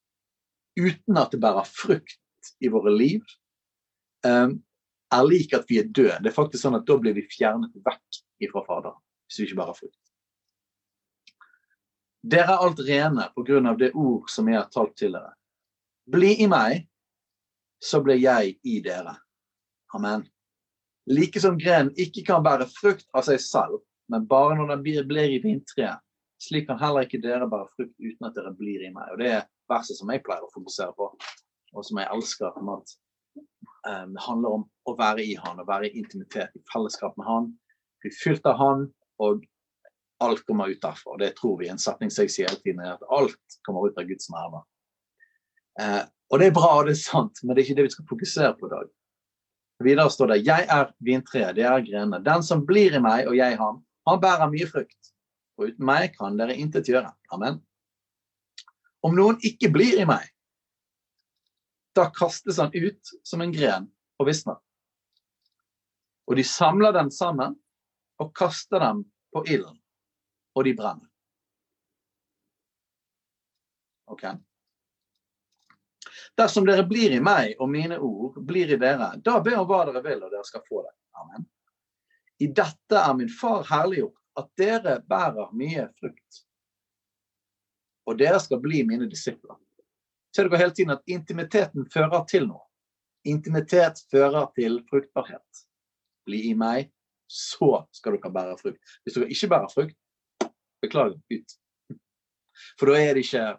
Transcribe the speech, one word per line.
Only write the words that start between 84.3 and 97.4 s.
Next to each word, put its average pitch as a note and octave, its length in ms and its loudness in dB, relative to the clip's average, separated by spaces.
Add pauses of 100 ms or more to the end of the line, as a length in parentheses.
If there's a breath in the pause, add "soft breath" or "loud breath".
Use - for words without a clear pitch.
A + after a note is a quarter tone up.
at - 160 -14
dere G3 380 0 (100)
bærer A2 480 -2
mye C#3+ 300 -6 (160)
frukt, - 400 -16 (1700)
og A2+ 80 -4
dere E3 240 4
skal B2+ 220 -6
bli D3+ 260 0
mine A#2+ 220 -2
disipler.» - 480 -12 (760)
Ser F#3+ 160 2
dere E3+ 140 4
hele F3+ 100 2
tiden D#3+ 220 0
at - 100 -10
intimiteten E3+ 880 -4
fører D#3+ 320 0
til D3+ 240 0
noe? - 140 -16 (640)
Intimitet D#3 800 0
fører C#3 380 4 (100)
til A#2 220 0 (100)
fruktbarhet. - 760 -6 (600)
«Bli G#2 140 -6 (100)
i A2 80 -2
meg, A#2+ 320 -2 (400)
så - 640 0